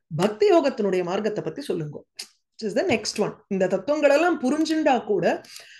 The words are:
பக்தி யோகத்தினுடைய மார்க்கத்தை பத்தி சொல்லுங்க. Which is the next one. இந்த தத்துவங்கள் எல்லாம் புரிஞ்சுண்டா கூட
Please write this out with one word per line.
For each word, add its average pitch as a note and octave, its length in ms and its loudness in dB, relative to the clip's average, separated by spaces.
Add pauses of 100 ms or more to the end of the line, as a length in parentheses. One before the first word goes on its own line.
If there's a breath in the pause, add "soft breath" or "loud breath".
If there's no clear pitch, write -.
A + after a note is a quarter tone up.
(160)
பக்தி G#3+ 360 2
யோகத்தினுடைய G#3+ 520 2
மார்க்கத்தை F#3+ 400 -4
பத்தி D#3+ 180 -8
சொல்லுங்க. D#3 420 -6 (180)
Which - 460 -12
is F#3+ 80 -4
the D#4 80 0
next A#3 340 -2
one. G#3 140 0 (160)
இந்த F#3+ 180 0
தத்துவங்கள் C#4+ 440 2
எல்லாம் D#4+ 300 2
புரிஞ்சுண்டா D4+ 640 0
கூட G#3+ 360 0 (400 loud breath)